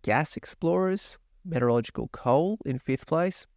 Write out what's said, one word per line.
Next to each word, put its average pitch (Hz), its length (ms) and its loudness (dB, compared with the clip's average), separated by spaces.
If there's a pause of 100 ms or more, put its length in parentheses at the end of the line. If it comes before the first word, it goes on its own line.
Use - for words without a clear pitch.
gas 131 340 0
explorers, 185 800 -2 (260)
metallurgical 120 680 0
coal 160 540 2
in 127 140 -2
fifth - 300 -4
place, 175 500 -2